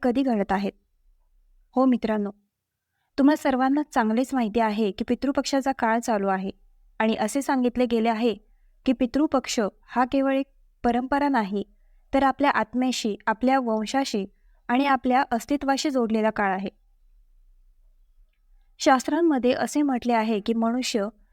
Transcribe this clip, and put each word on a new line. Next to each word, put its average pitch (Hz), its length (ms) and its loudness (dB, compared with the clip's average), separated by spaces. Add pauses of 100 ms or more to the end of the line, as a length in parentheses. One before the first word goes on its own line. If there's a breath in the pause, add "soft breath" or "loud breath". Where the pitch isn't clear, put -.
कधी 254 200 0
घडत 220 280 0
आहेत. 196 220 -2 (1040)
हो 262 100 4
मित्रांनो, 214 460 0 (840)
तुम्हा 285 180 6
सर्वांना 269 480 0
चांगलेच 233 500 0
माहिती 233 260 0
आहे 214 320 0
की 226 120 -4
पितृपक्षाचा 269 680 -2
काळ 226 280 0
चालू 208 280 -2
आहे 190 220 -2 (500)
आणि 220 160 2
असे 220 260 -2
सांगितले 254 440 0
गेले 226 240 0
आहे 226 240 0 (520)
की 262 80 4
पितृपक्ष 262 640 -2 (260)
हा - 260 -2
केवळ 269 240 0
एक 269 100 -2 (380)
परंपरा 254 440 0
नाही, 208 360 -2 (500)
तर 269 100 2
आपल्या 277 260 2
आत्म्याशी, 240 680 -2 (120)
आपल्या 247 320 2
वंशाशी 220 640 -2 (460)
आणि 254 160 2
आपल्या 262 460 2
अस्तित्वाशी 269 580 -2
जोडलेला 220 400 0
काळ 208 240 0
आहे. 190 160 -6 (2000)
शास्त्रांमध्ये 277 760 2
असे - 280 -2
म्हटले 247 320 -2
आहे 220 260 0
की 220 140 -2
मनुष्य 226 540 -2 (260)